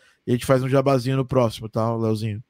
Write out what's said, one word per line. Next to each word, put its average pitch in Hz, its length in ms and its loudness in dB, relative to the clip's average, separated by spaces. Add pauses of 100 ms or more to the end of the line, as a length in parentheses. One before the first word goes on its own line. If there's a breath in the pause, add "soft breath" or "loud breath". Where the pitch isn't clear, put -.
(260 soft breath)
e - 40 -4
a 123 40 4
gente 123 120 -4
faz 131 160 4
um 135 80 -4
jabazinho 135 480 2
no 131 80 -2
próximo, 117 420 -2
tá, 113 260 -2
Leozinho? 110 560 -2